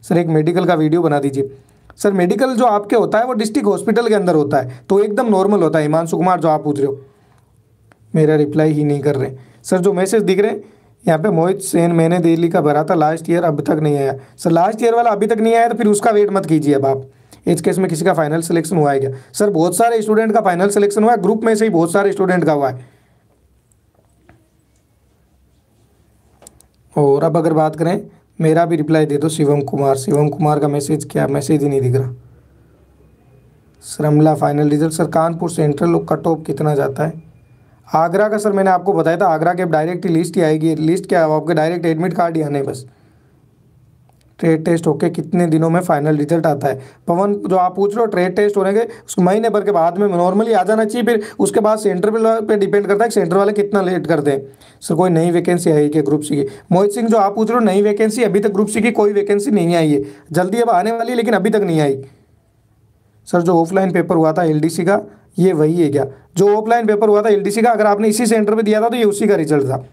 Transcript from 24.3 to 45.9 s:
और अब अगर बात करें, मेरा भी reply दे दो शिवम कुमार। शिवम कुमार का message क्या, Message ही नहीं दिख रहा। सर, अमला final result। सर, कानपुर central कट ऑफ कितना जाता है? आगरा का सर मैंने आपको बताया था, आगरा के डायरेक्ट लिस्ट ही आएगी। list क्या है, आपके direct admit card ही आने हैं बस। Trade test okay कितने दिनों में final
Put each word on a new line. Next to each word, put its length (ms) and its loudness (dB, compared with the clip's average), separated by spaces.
और 280 2
अब 120 0
अगर 160 0
बात 240 0
करें, 300 -4
मेरा 240 2
भी 120 -2
reply 300 0
दे 100 -4
दो 120 -2
शिवम 320 0
कुमार। 360 0
शिवम 320 0
कुमार 300 0
का 100 0
message 420 -4
क्या, 160 -2
Message 360 0
ही 60 0
नहीं 120 -2
दिख 160 0
रहा। 160 -2
सर, 240 -8
अमला 300 4
final 340 0
result। 240 0
सर, 140 -2
कानपुर 440 -2
central 480 0
कट 280 -4
ऑफ 200 -2
कितना 280 -2
जाता 320 -2
है? 260 -12
आगरा 340 2
का 100 -2
सर 140 0
मैंने 180 2
आपको 220 0
बताया 240 0
था, 100 0
आगरा 280 2
के 100 -4
डायरेक्ट 420 -2
लिस्ट 300 0
ही 60 2
आएगी। 320 0
list 320 -2
क्या 180 2
है, 80 0
आपके 220 -2
direct 320 -2
admit 280 -2
card 220 -2
ही 60 -2
आने 160 -4
हैं 80 -4
बस। 200 -10
Trade 260 0
test 220 0
okay 240 0
कितने 360 -2
दिनों 240 2
में 100 2
final 360 0